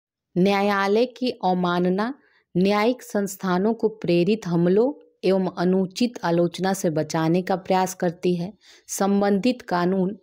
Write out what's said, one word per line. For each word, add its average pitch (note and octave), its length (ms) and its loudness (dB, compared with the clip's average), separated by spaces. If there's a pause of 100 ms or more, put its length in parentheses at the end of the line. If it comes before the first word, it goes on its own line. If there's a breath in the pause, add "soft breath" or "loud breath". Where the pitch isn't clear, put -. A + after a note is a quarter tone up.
(360)
न्यायालय G3 720 2
की B3+ 240 -6
अवमानना F#3 840 0 (420 soft breath)
न्यायिक G#3 480 2
संस्थानों G3 680 -2
को A3 140 -2 (100)
प्रेरित F3 500 0
हमलों F3+ 440 2 (320)
एवं F#3 240 2 (100)
अनुचित F#3 680 0
आलोचना F3 480 0
से F#3+ 160 -2
बचाने D#3+ 520 0
का F#3 140 -2
प्रयास F#3 380 0
करती F3+ 420 -2
है। E3+ 160 -6 (380 soft breath)
संबंधित G3+ 720 0
कानून F3+ 600 -2